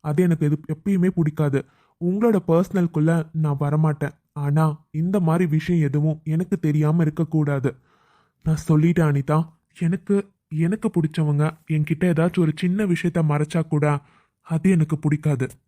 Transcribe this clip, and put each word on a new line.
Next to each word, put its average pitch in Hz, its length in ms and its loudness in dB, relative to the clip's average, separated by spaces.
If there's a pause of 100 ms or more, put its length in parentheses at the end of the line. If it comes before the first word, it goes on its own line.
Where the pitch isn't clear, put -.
அது 151 180 0
எனக்கு 160 240 2
எது, 147 100 2 (120)
எப்பயுமே 185 420 0
பிடிக்காது. 151 500 -2 (400)
உங்களோட 208 420 0
பர்சனல்குள்ள 170 680 0 (240)
நான் 151 260 -2
வரமாட்டேன். 147 540 -2 (220)
ஆனா 143 280 0 (280)
இந்த 175 280 -2
மாதிரி 175 300 2
விஷயம் 156 360 0
எதுவும் 151 380 -2
எனக்கு 170 340 -2
தெரியாம 151 440 2
இருக்க 156 240 0
கூடாது. 143 440 0 (760)
நான் 156 200 -2
சொல்லிட்டேன் 160 460 2
அனிதா, 143 280 0 (380)
எனக்கு, 185 400 -2 (400)
எனக்கு 185 320 -2
பிடிச்சவங்க 156 560 0 (240)
என்கிட்ட 156 380 -2
ஏதாச்சும் 170 400 2
ஒரு 151 100 0
சின்ன 190 300 -2
விஷயத்த 170 380 0
மறைச்சா 151 420 0
கூட 151 200 0 (600)
அது 165 240 -2
எனக்கு 160 280 2
பிடிக்காது. 147 480 -2 (220)